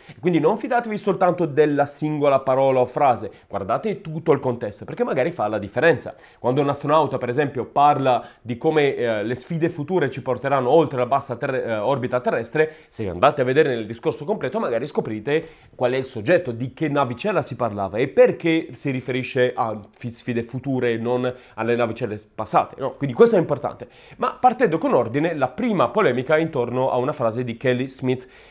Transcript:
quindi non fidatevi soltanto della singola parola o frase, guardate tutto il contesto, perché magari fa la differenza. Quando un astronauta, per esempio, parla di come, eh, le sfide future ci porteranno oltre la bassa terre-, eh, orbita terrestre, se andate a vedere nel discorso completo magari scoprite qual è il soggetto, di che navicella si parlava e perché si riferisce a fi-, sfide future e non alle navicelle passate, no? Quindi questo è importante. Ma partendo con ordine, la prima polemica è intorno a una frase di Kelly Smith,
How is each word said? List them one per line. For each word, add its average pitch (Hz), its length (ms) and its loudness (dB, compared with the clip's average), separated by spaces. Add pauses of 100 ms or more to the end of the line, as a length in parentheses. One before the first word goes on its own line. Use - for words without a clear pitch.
(200)
quindi 170 200 2
non 185 180 2
fidatevi 226 400 -2
soltanto 175 480 2
della 143 400 2
singola 143 540 0
parola 135 400 2
o 127 40 4
frase, 123 460 0 (180)
guardate 113 540 -4
tutto 160 300 0
il 139 80 2
contesto, 113 440 -6
perché - 200 -4
magari 131 260 -2
fa 117 180 -2
la 110 100 -2
differenza. 123 560 0 (240)
Quando 131 220 0
un 139 80 0
astronauta, 139 480 2
per 123 140 -4
esempio, 123 340 -2
parla 135 600 2 (180)
di 117 160 -8
come, 151 360 2
eh, 110 300 -2
le 117 100 -4
sfide 160 360 -2
future 151 400 -2
ci 131 120 -10
porteranno 131 460 0
oltre 143 300 4
la 123 80 2
bassa 131 300 -2
terre-, 127 280 -4
eh, 113 120 -2
orbita 123 440 0
terrestre, 156 540 0 (140)
se 107 200 -8
andate 127 320 2
a 131 40 4
vedere 139 300 4
nel 113 120 -6
discorso 117 260 -6
completo 151 460 -4
magari 135 280 -2
scoprite 143 600 -2 (280)
qual 123 180 0
è 131 40 0
il 131 80 -2
soggetto, 117 460 -2
di 120 240 -8
che 160 140 -2
navicella 143 520 -2
si 131 160 -6
parlava 101 400 -4
e 131 120 0
perché 165 640 2
si 143 180 -6
riferisce 127 640 0
a 113 260 -2 (100)
fi-, - 200 -12
sfide 117 320 -4
future 123 500 -2
e 113 60 -2
non 123 340 -2 (220)
alle 113 220 0
navicelle 110 440 -2 (140)
passate, 120 440 0
no? 131 180 -6
Quindi 131 180 -4
questo 226 220 8
è - 20 6
importante. 143 500 -4 (280)
Ma - 220 -4
partendo 247 380 2
con 254 160 -2
ordine, 147 420 0
la 135 140 0
prima 196 400 0
polemica 151 480 0
è 160 40 4
intorno 127 500 -2
a - 60 0
una 127 160 -2
frase 117 300 -2
di 117 140 -6
Kelly 127 320 0
Smith, 127 400 -4 (220)